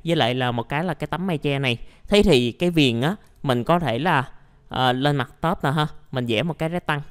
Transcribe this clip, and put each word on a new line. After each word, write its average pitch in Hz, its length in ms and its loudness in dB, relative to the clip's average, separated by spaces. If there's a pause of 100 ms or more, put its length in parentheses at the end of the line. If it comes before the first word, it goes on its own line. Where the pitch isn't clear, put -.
với 165 100 0
lại 123 200 2
là 123 160 -2
một 117 180 -4
cái 147 140 -2
là 180 100 -4
cái 147 140 -8
tấm 175 200 -4
mây 165 100 -2
che 139 220 -2
này. 123 180 0 (300)
Thế 208 160 6
thì 123 280 4
cái 175 180 -2
viền 131 320 2
á, 165 140 0 (280)
mình 123 200 0
có 170 160 2
thể 120 200 -2
là, 147 320 0 (360)
ờ, 127 260 0
lên 143 220 2
mặt 127 260 -4
top 170 220 -2
nè 143 80 0
ha, 151 160 0 (240)
mình 127 140 -4
vẽ 113 180 0
một 165 160 -6
cái 160 100 -4
rectangle. 156 420 -4